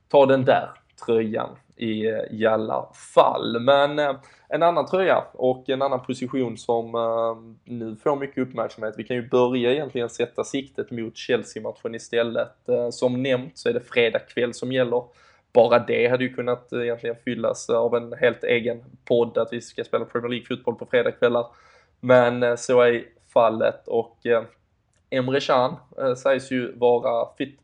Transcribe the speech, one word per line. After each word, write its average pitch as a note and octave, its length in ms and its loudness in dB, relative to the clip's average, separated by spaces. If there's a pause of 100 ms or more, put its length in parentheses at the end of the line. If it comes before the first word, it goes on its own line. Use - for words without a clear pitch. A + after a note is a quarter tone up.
ta C#3 180 6
den C3 200 4
där A#2+ 240 2 (360)
tröjan, A#2 520 -2 (180)
i, A2 300 -6 (260)
i A2 140 -4
alla A2 400 0 (300)
fall. A#2 440 4
Men, C#3+ 400 4
eh, C#3 160 -2 (340)
en D3+ 140 -2
annan E3+ 220 2
tröja F3+ 380 2 (100)
och B2+ 360 -2
en C3 120 -2
annan C3+ 200 -2
position B2+ 560 -6
som, A#2 380 -4
eh, A2+ 580 -4 (100)
nu A2+ 320 -10
får D3 200 0
mycket C#3 320 -4
uppmärksamhet. A2 500 -6
Vi A2 60 -10
kan B2 120 -6
ju A#2+ 140 -6
börja B2 440 2
egentligen B2+ 360 -4
sätta A#2+ 340 -4
siktet C3+ 480 -8
mot A#2 260 -10
Chelsea-matchen A2+ 800 -6
istället. A#2 760 -4
Eh, A#2+ 200 0
som B2 340 -2
nämnt C3 340 -4
så - 120 -4
är A#2 40 0
det A#2+ 60 -2
fredag A#2 400 0
kväll A#2+ 340 -4
som B2+ 180 -8
gäller. B2 320 0 (500)
Bara A#2 260 8
det A#2 280 0
hade B2+ 160 0
ju B2+ 100 -4
kunnat, B2 400 -6
eh, B2 80 -4
egentligen A#2 340 -4 (100)
fyllas A2+ 440 -4
av A#2 260 2
en A#2 180 -4
helt A#2 300 0
egen A#2 400 -2 (220)
podd, A#2 320 2
att A2+ 160 -2
vi A#2 80 -8
ska - 220 -10
spela A#2 220 -4
Premier A#2+ 240 -6
League-fotboll A#2+ 460 -6
på A#2 100 -14
fredagskvällar. A#2+ 600 0 (540)
Men, B2 440 4
eh, A#2+ 120 2
så B2 260 2
är A#2+ 220 4 (300)
fallet A2 540 2
och, - 380 -4
eh, A#2 180 2 (640)
Emre C3 300 -2
Can, C#3 360 0 (220)
eh, B2+ 180 -2
sägs C3 360 -2
ju B2+ 260 -4
vara A#2+ 500 2 (100)
fit C3+ 260 -8